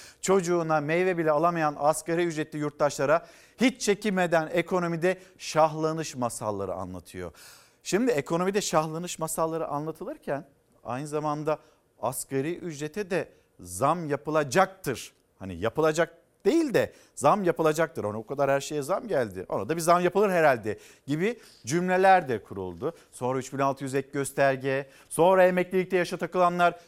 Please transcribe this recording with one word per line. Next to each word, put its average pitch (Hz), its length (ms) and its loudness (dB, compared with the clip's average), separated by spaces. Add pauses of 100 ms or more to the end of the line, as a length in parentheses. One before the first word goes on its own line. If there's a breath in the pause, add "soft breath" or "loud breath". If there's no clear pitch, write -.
(220 loud breath)
çocuğuna 170 600 2
meyve 175 360 0
bile 160 140 2
alamayan 156 480 2
asgari 165 460 0
ücretli 156 340 -4
yurttaşlara 147 640 0 (320 loud breath)
hiç 247 240 2
çekinmeden 185 720 0
ekonomide 175 640 0 (200 loud breath)
şahlanış 156 800 0
masalları 107 580 -4
anlatıyor. 90 580 -10 (520 loud breath)
Şimdi 240 280 0
ekonomide 175 500 -2
şahlanış 160 580 -2
masalları 160 480 -4
anlatılırken 156 800 -6 (380)
aynı 127 240 -8
zamanda 151 520 -4 (420 soft breath)
asgari 139 540 -4
ücrete 160 540 -8
de 175 180 -2 (320 soft breath)
zam 135 500 -2
yapılacaktır. 151 1040 -2 (260)
Hani 95 160 -10
yapılacak 156 640 0 (280)
değil 285 280 2
de 135 200 2 (220 soft breath)
zam 175 280 2
yapılacaktır. 156 600 0
Ona 107 140 -4
o 113 80 -10
kadar 139 260 0
her 139 100 2
şeye 147 200 -6
zam 196 260 -4
geldi. 113 420 -2
Ona 113 200 -4
da 165 60 -2
bir 170 60 -6
zam 170 200 4
yapılır 196 280 2
herhalde 131 500 2 (280 loud breath)
gibi 175 320 -2 (260 loud breath)
cümleler 180 640 4
de 110 140 -4
kuruldu. 95 500 -8 (180 soft breath)
Sonra 127 280 -4
üç 127 140 -8
bin 135 60 -4
altı 139 240 -2
yüz 135 120 -6
ek 139 180 -4
gösterge, 135 760 0 (200 soft breath)
sonra 185 360 6
emeklilikte 185 520 2
yaşa 180 200 -2
takılanlar, 175 720 2